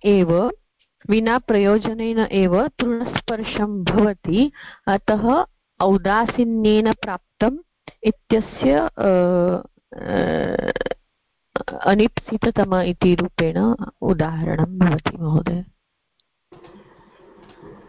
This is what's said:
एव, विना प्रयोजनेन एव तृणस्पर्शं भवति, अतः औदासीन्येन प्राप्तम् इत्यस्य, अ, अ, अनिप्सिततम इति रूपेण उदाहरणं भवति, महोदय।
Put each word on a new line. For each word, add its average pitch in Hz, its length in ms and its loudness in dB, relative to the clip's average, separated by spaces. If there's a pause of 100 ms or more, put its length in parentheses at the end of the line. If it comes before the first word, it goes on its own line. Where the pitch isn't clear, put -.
एव, 190 480 4 (580)
विना 226 280 2
प्रयोजनेन 220 800 0
एव 196 500 2
तृणस्पर्शं 220 1160 -4
भवति, 208 680 0 (340)
अतः 214 580 0 (360)
औदासीन्येन 214 1120 2
प्राप्तम् 214 680 -4 (460)
इत्यस्य, 220 680 0 (260)
अ, 202 100 2 (880)
अ, - 760 -2 (1120)
अनिप्सिततम 202 960 0
इति 180 340 2
रूपेण 175 600 0 (260)
उदाहरणं 165 800 -2
भवति, 165 380 0
महोदय। 165 480 -2 (2250)